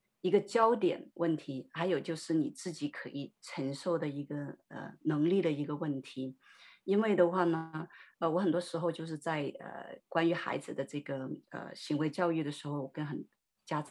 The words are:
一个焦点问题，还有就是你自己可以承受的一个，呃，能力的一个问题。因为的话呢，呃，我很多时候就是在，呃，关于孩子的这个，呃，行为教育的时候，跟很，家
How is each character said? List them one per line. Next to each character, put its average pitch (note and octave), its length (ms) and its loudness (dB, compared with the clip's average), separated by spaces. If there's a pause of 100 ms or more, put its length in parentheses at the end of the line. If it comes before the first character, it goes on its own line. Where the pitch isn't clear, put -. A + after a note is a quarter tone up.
(200)
一 F3+ 100 0
个 G3 120 6
焦 A3+ 340 4
点 G3+ 380 0
问 E3 240 2
题， C3+ 340 -8
还 E3 160 0
有 D#3 140 2
就 D#3+ 160 -4
是 - 160 -2
你 D#3 160 4
自 - 200 -8
己 D3 200 -4
可 - 180 -10
以 C#3+ 340 -8
承 C#3 320 -6
受 E3+ 240 -2
的 D3+ 120 -2
一 C#3+ 160 -6
个， C#3+ 320 -6 (100)
呃， - 260 -12 (100)
能 D3+ 200 4
力 F3+ 180 6
的 D#3+ 80 4
一 D3 140 0
个 D3 140 -4
问 D3 240 -2
题。 C3 360 -8 (460)
因 G3+ 180 4
为 G#3+ 140 4
的 F3 120 8
话 F3 180 2
呢， D#3+ 420 -2 (320)
呃， E3 100 2
我 E3 100 2
很 F#3+ 120 4
多 F3 100 2
时 F3 160 -6
候 E3 140 0
就 E3 160 -6
是 D#3 100 -6
在， D3+ 420 -2
呃， - 380 -12 (100)
关 E3 220 4
于 E3+ 60 4
孩 - 200 -4
子 - 160 -6
的 C#3 140 -4
这 D3 160 -6
个， C3+ 260 -6 (220)
呃， C#3+ 240 -10
行 - 240 -4
为 D3+ 140 2
教 F3 200 2
育 D#3+ 120 0
的 C#3+ 80 -2
时 - 160 -10
候， C#3+ 220 -4
跟 D3+ 140 -6
很， D3+ 220 -6 (400)
家 D3+ 260 -2